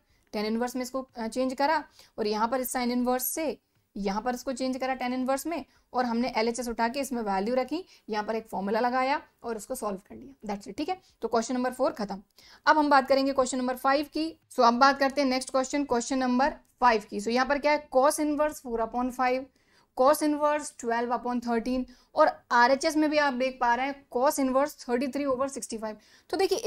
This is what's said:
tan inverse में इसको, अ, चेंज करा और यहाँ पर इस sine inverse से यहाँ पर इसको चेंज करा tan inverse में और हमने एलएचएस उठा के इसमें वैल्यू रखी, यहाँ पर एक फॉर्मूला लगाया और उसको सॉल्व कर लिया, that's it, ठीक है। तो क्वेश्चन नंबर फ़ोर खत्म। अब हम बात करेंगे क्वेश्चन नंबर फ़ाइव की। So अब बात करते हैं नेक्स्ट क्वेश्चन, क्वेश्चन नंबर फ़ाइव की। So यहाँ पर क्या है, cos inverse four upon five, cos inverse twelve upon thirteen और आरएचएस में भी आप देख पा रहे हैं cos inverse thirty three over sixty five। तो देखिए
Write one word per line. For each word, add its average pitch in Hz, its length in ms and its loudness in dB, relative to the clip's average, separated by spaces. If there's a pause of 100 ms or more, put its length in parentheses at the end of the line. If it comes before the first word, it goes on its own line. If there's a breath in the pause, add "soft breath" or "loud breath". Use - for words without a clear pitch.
(320)
tan 214 180 -4
inverse 240 260 -2
में 254 60 -4
इसको, 254 200 -8
अ, 226 260 -10
चेंज 254 260 -4
करा 285 300 0 (340 soft breath)
और - 80 -2
यहाँ 214 220 0
पर 262 120 -2
इस 254 160 -6
sine 247 200 -2
inverse 247 300 0
से 302 320 -4 (380)
यहाँ 196 260 -2
पर 247 120 -2
इसको 262 180 -6
चेंज 254 260 -4
करा 262 200 -4
tan 254 160 -4
inverse 262 320 -2
में 320 180 -6 (280 soft breath)
और 247 120 0
हमने 240 320 -2
एलएचएस 233 320 -2
उठा 233 200 -2
के 277 120 -6
इसमें 240 220 -4
वैल्यू 202 320 -2
रखी, 254 300 -2 (260 soft breath)
यहाँ 208 140 -2
पर 220 100 -4
एक 220 140 -6
फॉर्मूला 202 320 -2
लगाया 262 400 0 (220)
और 233 140 -8
उसको 226 180 -10
सॉल्व 208 240 -6 (100)
कर 226 80 -20
लिया, 269 180 -20 (120)
that's 202 220 -8
it, 196 80 -14
ठीक 302 120 -4
है। 370 120 -4 (220 soft breath)
तो 226 60 -4
क्वेश्चन 233 260 0
नंबर 247 180 -2
फ़ोर 269 200 0
खत्म। 202 300 -8 (440 loud breath)
अब 311 120 6
हम 294 120 4
बात 262 180 6
करेंगे 269 240 2
क्वेश्चन 262 260 0
नंबर 254 180 -2
फ़ाइव 277 360 2
की। 320 160 -4 (220)
So 254 140 4
अब 240 140 6
बात 269 200 6
करते 269 220 0
हैं 269 80 2
नेक्स्ट 254 220 -2
क्वेश्चन, 277 340 0
क्वेश्चन 262 340 -2
नंबर 254 360 2 (260)
फ़ाइव 226 300 4
की। 202 100 -6
So 208 80 -6
यहाँ 247 200 2
पर 285 100 2
क्या 294 140 2
है, 294 240 -2
cos 294 240 4
inverse 302 420 0
four 233 240 -6
upon 240 320 -4
five, 254 260 0 (520 soft breath)
cos 285 260 6
inverse 294 500 0 (120)
twelve 233 340 0
upon 247 300 -4
thirteen 247 360 -2 (300 loud breath)
और 302 160 6 (220)
आरएचएस 269 440 4
में 302 140 4
भी 302 80 2
आप 285 160 2
देख 254 260 -2
पा 240 140 2
रहे 254 120 0
हैं 277 180 -8 (120)
cos 277 240 2
inverse 269 400 2
thirty 247 320 -2
three 285 220 -2
over 269 180 -2
sixty 220 300 -10
five। 214 140 -8 (340 soft breath)
तो 349 60 -2
देखिए 370 300 2